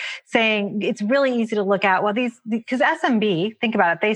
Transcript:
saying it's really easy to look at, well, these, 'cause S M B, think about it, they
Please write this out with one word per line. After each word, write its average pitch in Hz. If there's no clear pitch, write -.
saying 214
it's 214
really 262
easy 226
to 208
look 196
at, 190
well, 208
these, 240
'cause 254
S 320
M 254
B, 208
think 220
about 170
it, -
they 214